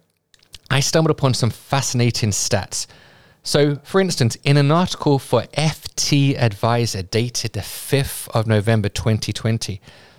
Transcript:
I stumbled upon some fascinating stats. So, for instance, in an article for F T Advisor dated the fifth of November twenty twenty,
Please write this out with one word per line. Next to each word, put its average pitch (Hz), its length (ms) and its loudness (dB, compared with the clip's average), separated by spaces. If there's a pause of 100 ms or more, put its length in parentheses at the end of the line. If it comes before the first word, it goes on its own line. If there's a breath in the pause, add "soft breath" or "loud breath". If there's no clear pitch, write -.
(680)
I 135 100 2
stumbled 160 320 2
upon 139 220 2
some 117 160 0
fascinating 120 800 0
stats. - 580 -2 (560 loud breath)
So, 147 400 2
for - 160 0
instance, 170 440 0
in 143 120 4
an 143 160 4
article 156 480 0
for 117 240 0 (120)
F 151 400 -2
T 139 420 2
Advisor 117 640 0
dated 117 500 -4
the 101 100 -8
fifth - 720 -4
of 110 140 0
November 107 400 2
twenty 107 460 -2
twenty, 110 480 -4 (380 loud breath)